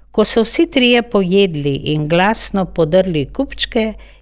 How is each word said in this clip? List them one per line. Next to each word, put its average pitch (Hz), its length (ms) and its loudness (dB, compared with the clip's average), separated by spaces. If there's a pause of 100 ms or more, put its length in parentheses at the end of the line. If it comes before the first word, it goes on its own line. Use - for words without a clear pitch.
(100)
Ko 220 140 2
so 226 180 2
vsi 269 280 0
trije 247 320 4
pojedli 185 720 0
in 151 340 -4
glasno 190 560 0
podrli 170 600 0
kupčke, - 680 -4 (300)